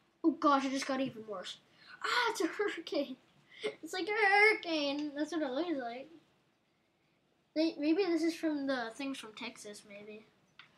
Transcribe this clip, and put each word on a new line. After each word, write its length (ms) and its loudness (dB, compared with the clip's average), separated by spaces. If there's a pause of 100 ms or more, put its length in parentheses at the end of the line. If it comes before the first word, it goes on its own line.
(240)
Oh 80 6
gosh, 340 4
it 60 -2
just 160 -2
got 140 0
even 260 -6
worse. 300 -10 (460)
Ah, 280 2
it's 100 -2
a 60 2
hurricane. 680 -2 (640)
It's 120 -12
like 140 -4
a 200 4
hurricane. 880 4
That's 160 -2
what 100 0
it 100 -2
looks 300 -2
like. 280 -10 (1500)
They, 220 2
maybe 260 2
this 200 2
is 120 0
from 320 -2
the 280 -2
things 220 -6
from 160 -14
Texas, 540 -12
maybe. 380 -16 (520)